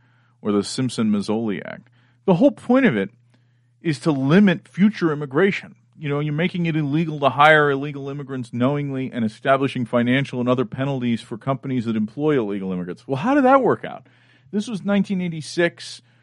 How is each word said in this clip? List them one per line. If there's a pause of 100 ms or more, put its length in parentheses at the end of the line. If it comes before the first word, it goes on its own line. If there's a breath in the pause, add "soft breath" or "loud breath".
(440)
or
the
Simpson-Mazzoli
Act. (360)
The
whole
point
of
it (720)
is
to
limit
future
immigration. (220)
You
know,
you're
making
it
illegal
to
hire
illegal
immigrants
knowingly
and
establishing
financial
and
other
penalties
for
companies
that
employ
illegal
immigrants.
Well,
how
did
that
work
out? (440 soft breath)
This
was
nineteen
eighty-six. (220)